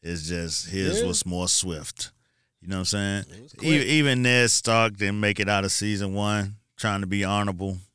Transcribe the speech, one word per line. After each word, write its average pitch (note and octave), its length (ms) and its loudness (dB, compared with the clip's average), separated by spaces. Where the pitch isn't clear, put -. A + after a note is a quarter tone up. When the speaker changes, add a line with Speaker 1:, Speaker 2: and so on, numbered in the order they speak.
Speaker 1:
It's E2 260 -6
just E2+ 400 -6
his F#2+ 320 -2
Speaker 2:
Yeah. F#2+ 80 0
Speaker 1:
was F2 180 0
more F2+ 220 -2
swift. - 600 -4
You F2+ 80 -16
know F#2+ 80 -4
what F#2 40 -2
I'm F#2 60 -2
saying? G2+ 440 -2
Speaker 2:
It G2+ 120 -20
was - 120 -20
Speaker 1:
E-, - 20 -20
Speaker 2:
quick. C3+ 80 2
Speaker 1:
even C#3 360 2
Ned B2 280 6
Stark A2+ 460 4
didn't G2+ 240 -2
make G#2 200 2
it G2 80 0
out G2+ 160 2
of F#2+ 80 0
season G2+ 420 -2
one, G#2 420 -2
trying G2+ 260 -2
to G2 40 -4
be G2+ 180 0
honorable G2 540 -2